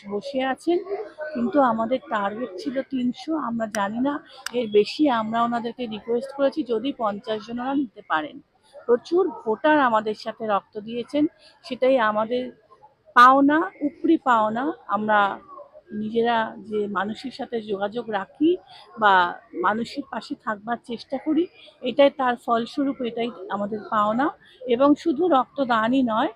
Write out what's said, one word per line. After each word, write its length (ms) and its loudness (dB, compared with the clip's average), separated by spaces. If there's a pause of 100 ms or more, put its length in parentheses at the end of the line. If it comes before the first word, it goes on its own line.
বসে 340 -4
আছেন, 340 0 (560)
কিন্তু 280 0
আমাদের 380 0 (100)
টার্গেট 480 -4
ছিল 240 -6
তিনশো। 540 -4
আমরা 400 -4
জানি 240 -4
না 200 0 (340)
এর 180 -2
বেশি, 380 4
আমরা 340 0
ওনাদেরকে 420 -4
রিকোয়েস্ট 500 -6
করেছি 280 0
যদি 340 -2
পঞ্চাশ 500 -4
জন 120 -8
ওরা 160 -4
নিতে 320 -4
পারেন। 320 -4 (460)
প্রচুর 440 2
ভোটার 500 0
আমাদের 360 2
সাথে 320 -10
রক্ত 320 -2
দিয়েছেন, 480 -2 (360)
সেটাই 360 2
আমাদের 520 0 (600)
পাওনা, 580 8 (100)
উপরি 360 0
পাওনা। 560 0 (140)
আমরা 520 0 (520)
নিজেরা 680 -2
যে 300 -4
মানুষের 440 -6
সাথে 300 -8
যোগাযোগ 480 -6
রাখি 480 0 (420)
বা 360 4 (260)
মানুষের 500 -2
পাশে 240 -10
থাকবার 480 -8
চেষ্টা 340 -10
করি, 300 0 (340)
এটাই 280 4
তার 260 -2
ফলস্বরূপ, 680 -2
এটাই 300 -4 (180)
আমাদের 300 -6 (100)
পাওনা। 400 0 (380)
এবং 280 4
শুধু 320 -2
রক্তদানই 760 2
নয় 320 0